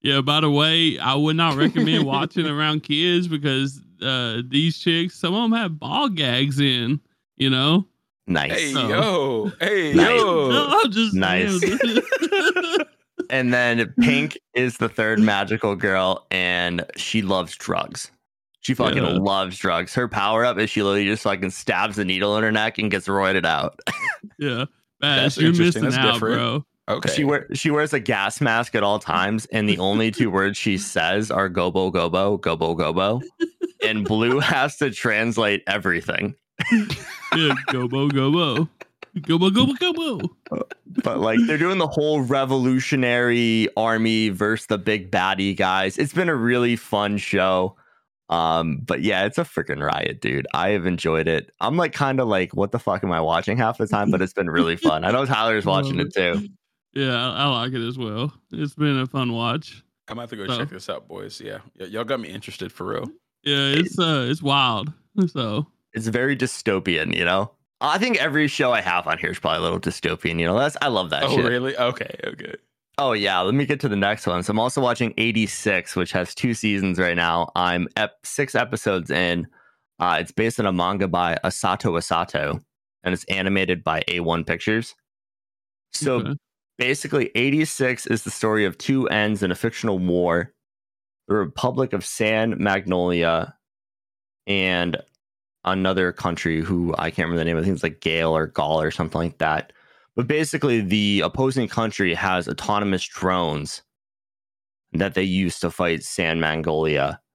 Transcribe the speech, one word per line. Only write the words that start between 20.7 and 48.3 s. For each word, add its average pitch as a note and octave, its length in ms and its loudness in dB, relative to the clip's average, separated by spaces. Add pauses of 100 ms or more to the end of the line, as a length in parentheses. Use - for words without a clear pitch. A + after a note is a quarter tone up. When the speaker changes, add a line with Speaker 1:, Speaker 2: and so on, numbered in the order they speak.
Speaker 2:
literally G2+ 240 2
just G#2+ 160 0
fucking G2 280 -2
stabs G2+ 460 -2
the G#2 80 0
needle F#2+ 320 0
in A2 80 2
her G#2+ 80 2
neck A2 240 0
and G#2+ 140 -2
gets F#2 180 -2
roided F#2+ 380 2
out. D2+ 400 0
<laughs> - 520 -8
Speaker 1:
Yeah. C3 280 -4 (340)
Bad. C#3 240 2
Speaker 3:
That's C#3 140 0
Speaker 1:
You're D#3+ 120 6
Speaker 3:
interesting. E3+ 340 4
Speaker 1:
missing B2+ 180 0
Speaker 3:
That's B2+ 60 6
Speaker 1:
out, B2 60 4
Speaker 3:
different. A2+ 220 0
Speaker 1:
bro. A#2+ 300 -2 (220)
Speaker 3:
Okay. - 260 -2
Speaker 2:
She D3+ 100 2
wear-, C#3+ 300 0
she D3+ 160 0
wears D3+ 240 2
a C3 60 2
gas G2+ 420 0
mask A#2 320 2
at G#2+ 80 4
all G2+ 160 4
times, F#2+ 480 0
and G#2 220 0
the E2+ 100 2
only G#2+ 320 2
two G#2+ 200 0
Speaker 1:
<laughs> F#2+ 80 0
Speaker 2:
words G2 200 0
she G2+ 200 0
says G2 520 -2
are G2 180 0
"Gobo, F#2 440 0
gobo, F2+ 480 0
gobo, E2 360 -2
gobo." F#2 460 0 (180)
Speaker 1:
<laughs> E4+ 120 -2 (320)
Speaker 2:
And A2 220 0
Blue A#2 340 2
<laughs> - 0 -
has C#3+ 380 0
to C#3 120 0
translate A2 760 0
everything. F#2+ 680 -2 (360)
Speaker 1:
<laughs> - 20 6 (640)
Yeah, D3+ 180 2 (140)
"Gobo, C3 420 0
gobo. C#3+ 580 2 (500)
Gobo, E3+ 320 2
gobo, B3+ 260 4
gobo." E4 540 -4 (720)
Speaker 2:
But, A2 160 -2
like, A2 280 2
they're D3+ 120 0
doing F#3 200 0
the E3 100 2
whole D3+ 340 0
Revolutionary B2 1500 2
Army A2 540 2
versus G#2 380 -2
the G#2 100 0
big F#2+ 320 -2
baddie F#2+ 460 2
guys. F#2+ 420 0
It's C#3+ 140 0
been F3 160 0
a D#3+ 60 0
really A#2+ 420 2
fun G#2 420 0
show. F#2 580 2 (540)